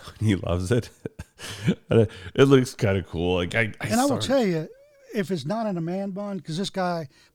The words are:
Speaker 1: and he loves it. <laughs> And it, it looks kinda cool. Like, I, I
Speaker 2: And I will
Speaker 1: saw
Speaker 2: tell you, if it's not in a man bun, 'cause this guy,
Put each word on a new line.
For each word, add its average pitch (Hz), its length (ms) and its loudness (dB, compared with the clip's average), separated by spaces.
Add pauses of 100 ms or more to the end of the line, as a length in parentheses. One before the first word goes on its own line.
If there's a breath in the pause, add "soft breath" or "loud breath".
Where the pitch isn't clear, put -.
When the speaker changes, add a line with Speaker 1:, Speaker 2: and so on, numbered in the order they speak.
(180)
Speaker 1:
and 107 100 0
he 101 80 6
loves 90 360 -2
it. 120 240 0
<laughs> - 40 -20 (880 loud breath)
And 113 120 6
it, 101 100 2 (240 loud breath)
it 135 80 8
looks 135 320 6
kinda 98 280 0
cool. 87 320 -2
Like, 90 200 -2
I, 110 240 0
I - 80 -8
Speaker 2:
And - 140 -2
I - 20 2
will 262 180 0
Speaker 1:
saw - 60 -4
Speaker 2:
tell 254 180 2
you, 160 220 -2 (480)
if 196 160 -2
it's 147 140 -4
not 214 220 -4
in 190 100 -4
a 165 40 -4
man 190 300 -4
bun, 202 300 -8
'cause 156 160 -8
this 190 120 -4
guy, 175 380 -4 (280 soft breath)